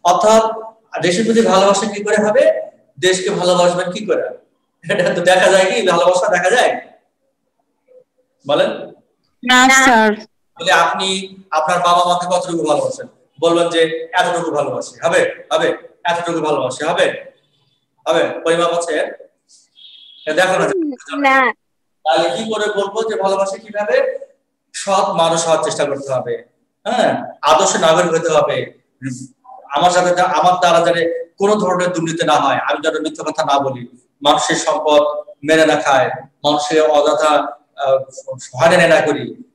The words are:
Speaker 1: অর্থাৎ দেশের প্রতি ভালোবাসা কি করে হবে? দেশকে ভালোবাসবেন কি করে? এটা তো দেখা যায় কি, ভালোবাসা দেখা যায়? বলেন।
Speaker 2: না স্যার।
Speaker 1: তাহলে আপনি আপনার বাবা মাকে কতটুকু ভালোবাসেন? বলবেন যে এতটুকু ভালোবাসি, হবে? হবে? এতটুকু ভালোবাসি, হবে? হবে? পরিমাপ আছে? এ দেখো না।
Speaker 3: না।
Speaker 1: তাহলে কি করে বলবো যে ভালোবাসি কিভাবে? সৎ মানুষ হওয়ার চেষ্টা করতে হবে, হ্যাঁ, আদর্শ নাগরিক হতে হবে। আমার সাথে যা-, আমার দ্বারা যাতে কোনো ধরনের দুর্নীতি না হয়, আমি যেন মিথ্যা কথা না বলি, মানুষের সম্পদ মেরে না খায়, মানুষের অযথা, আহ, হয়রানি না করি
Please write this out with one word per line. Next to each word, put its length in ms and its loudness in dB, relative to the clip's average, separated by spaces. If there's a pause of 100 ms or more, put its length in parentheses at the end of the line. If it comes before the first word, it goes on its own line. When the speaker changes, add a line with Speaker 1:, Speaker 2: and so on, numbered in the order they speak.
Speaker 1:
অর্থাৎ 380 4 (600)
দেশের 220 0
প্রতি 160 2
ভালোবাসা 460 2
কি 180 -8
করে 240 0
হবে? 420 2 (300)
দেশকে 300 0
ভালোবাসবেন 640 0
কি 140 -10
করে? 160 -2 (720)
এটা 200 0
তো 60 -4
দেখা 280 4
যায় 240 4
কি, 140 -2
ভালোবাসা 420 2
দেখা 220 0
যায়? 300 2 (1700)
বলেন। 240 0 (720)
Speaker 2:
না 260 4
স্যার। 480 4
Speaker 1:
তাহলে 560 -6
আপনি 640 -2 (140)
আপনার 280 0
বাবা 260 4
মাকে 220 0
কতটুকু 380 -2
ভালোবাসেন? 420 -2 (340)
বলবেন 300 2
যে 420 -2
এতটুকু 380 -2
ভালোবাসি, 560 -6
হবে? 460 0
হবে? 240 0 (280)
এতটুকু 360 -4
ভালোবাসি, 440 -4
হবে? 220 0 (1000)
হবে? 360 -2
পরিমাপ 280 0
আছে? 220 -4 (1300)
এ 60 -4
দেখো 260 2
না। 80 0 (500)
Speaker 3:
না। 360 2 (520)
Speaker 1:
তাহলে 260 2
কি 200 -6
করে 160 -2
বলবো 420 -4
যে 80 -6
ভালোবাসি 420 -2
কিভাবে? 680 -4 (460)
সৎ 360 -2
মানুষ 360 0
হওয়ার 200 0
চেষ্টা 200 -4
করতে 280 -6
হবে, 320 -6 (400)
হ্যাঁ, 380 -2 (200)
আদর্শ 340 2
নাগরিক 360 2
হতে 160 -2
হবে। 280 0 (1200)
আমার 140 4
সাথে 240 2
যা-, 180 0
আমার 280 2
দ্বারা 200 4
যাতে 580 -2
কোনো 160 2
ধরনের 380 0
দুর্নীতি 340 -4
না 80 2
হয়, 220 0
আমি 260 -4
যেন 200 -2
মিথ্যা 220 -8
কথা 200 -4
না 140 2
বলি, 240 -4 (400)
মানুষের 340 0
সম্পদ 460 2 (420)
মেরে 220 4
না 80 2
খায়, 360 0 (340)
মানুষের 380 0
অযথা, 480 2 (460)
আহ, 220 0 (560)
হয়রানি 340 4
না 120 4
করি 240 -2 (300)